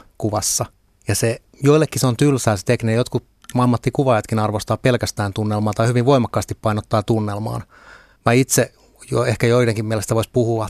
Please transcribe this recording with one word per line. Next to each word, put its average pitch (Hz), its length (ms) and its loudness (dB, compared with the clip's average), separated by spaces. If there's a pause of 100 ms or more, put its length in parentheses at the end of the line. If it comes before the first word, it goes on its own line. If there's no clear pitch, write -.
(180)
kuvassa. - 480 -4 (420)
Ja 104 80 -2
se, 113 260 -2 (220)
joillekin 147 360 4
se 135 80 2
on 120 100 0
tylsää 131 400 2
se - 80 -12
tekninen, 117 300 0
jotkut 123 280 -2 (320)
ammattikuvaajatkin 123 840 0
arvostaa 107 380 -2
pelkästään 107 560 -2
tunnelmaa 107 400 -2
tai 113 140 0
hyvin 123 180 0
voimakkaasti 123 560 0
painottaa 104 420 -2
tunnelmaan. 107 600 -4 (600)
Mä 117 60 4
itse 127 420 2 (380)
jo, 123 120 0
ehkä 123 240 0
joidenkin 117 380 2
mielestä 110 300 -4
vois 113 120 0
puhua 113 420 -2